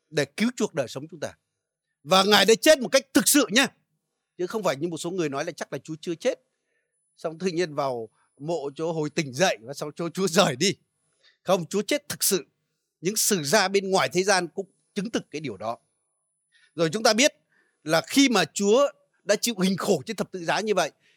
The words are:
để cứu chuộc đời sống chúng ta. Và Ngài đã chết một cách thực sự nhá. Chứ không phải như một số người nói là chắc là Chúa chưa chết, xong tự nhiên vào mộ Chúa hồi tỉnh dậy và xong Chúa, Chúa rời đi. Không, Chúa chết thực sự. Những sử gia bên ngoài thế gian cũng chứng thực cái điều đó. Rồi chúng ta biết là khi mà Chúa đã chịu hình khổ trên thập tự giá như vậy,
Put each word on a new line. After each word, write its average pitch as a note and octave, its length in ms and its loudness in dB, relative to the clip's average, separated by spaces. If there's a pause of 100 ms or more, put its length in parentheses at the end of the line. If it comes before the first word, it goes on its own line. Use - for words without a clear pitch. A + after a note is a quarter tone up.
để D3+ 160 -2
cứu A3 300 -2
chuộc - 180 -4
đời C3+ 140 -4
sống C#3+ 200 -14
chúng D#3+ 120 -20
ta. G#2 180 -12 (680)
Và F#3 200 4
Ngài G3 220 6
đã A3+ 160 6
chết D#4 180 6
một A#3+ 100 -8
cách C4+ 240 2
thực A#3 140 4
sự C#4+ 240 4
nhá. A#3+ 160 2 (680)
Chứ F3+ 100 -6
không A3 160 -6
phải D#3 120 0
như D3+ 120 -4
một E3 100 -8
số E3+ 140 -8
người F3 180 -4
nói C#3 160 -6
là F3 60 -8
chắc - 220 -12
là C#3+ 60 -8
Chúa D#3+ 220 -14
chưa E3+ 140 -8
chết, - 280 -6 (760)
xong D#3+ 220 -10
tự F#3 80 -6
nhiên E3 280 -4
vào B2+ 340 -6 (280)
mộ D3 380 -6
Chúa E3 180 -6
hồi D3+ 160 -4
tỉnh D3 240 -4
dậy D3+ 280 0
và A#2+ 120 -14
xong D3+ 220 -10
Chúa, E3+ 140 -8
Chúa F#3+ 180 -4
rời E3 280 2
đi. D#3 200 0 (680)
Không, F3+ 220 0
Chúa G3+ 160 -4
chết C#4+ 280 -4
thực - 140 -6
sự. F3 220 -2 (560)
Những G3 140 -4
sử F#3+ 280 0
gia F#3 240 2
bên G3 240 -2
ngoài D3 220 2
thế F#3 100 0
gian F#3 240 0
cũng F#3+ 180 -10 (280)
chứng G3+ 180 -6
thực - 200 -6
cái D3+ 100 -10
điều A#2 160 -8
đó. A2+ 200 -8 (960)
Rồi D#3+ 180 0
chúng A3 100 -2
ta A3 100 6
biết C4+ 220 4 (480)
là D#3 240 2
khi C4+ 220 4
mà G3 240 4
Chúa A3 340 4 (360)
đã G3+ 120 2
chịu A3+ 240 -2
hình F#3 180 0
khổ F3 280 0
trên - 100 -8
thập - 160 -8
tự F3 140 -12
giá D#3+ 140 0
như G#3 160 -2
vậy, E3 160 0 (260)